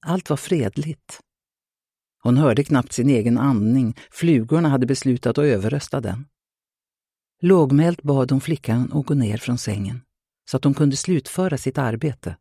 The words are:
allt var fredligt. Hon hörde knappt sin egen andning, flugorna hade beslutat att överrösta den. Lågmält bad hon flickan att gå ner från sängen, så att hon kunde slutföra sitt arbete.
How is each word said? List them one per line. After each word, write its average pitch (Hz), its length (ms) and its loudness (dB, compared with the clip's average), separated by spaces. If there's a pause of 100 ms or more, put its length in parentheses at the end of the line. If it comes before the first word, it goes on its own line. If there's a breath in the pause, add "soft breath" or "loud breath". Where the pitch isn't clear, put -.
allt 180 240 -4
var 147 80 0
fredligt. 143 800 -4 (1040)
Hon 120 140 4
hörde 143 260 4
knappt 135 300 -2
sin 127 160 0
egen 120 280 2
andning, 123 600 0 (140)
flugorna 156 580 2
hade 131 160 2
beslutat 123 520 -2
att 147 80 2
överrösta 120 560 -2
den. 113 240 -8 (1120)
Lågmält 170 640 4
bad 135 300 0
hon 135 100 2
flickan 123 520 -2
att 143 120 -2
gå - 80 -2
ner 110 240 0
från 120 200 -4
sängen, 104 440 -6 (480)
så 135 80 -4
att 127 60 -4
hon 143 100 2
kunde 143 220 2
slutföra 175 640 -2
sitt - 200 -6
arbete. 123 640 -4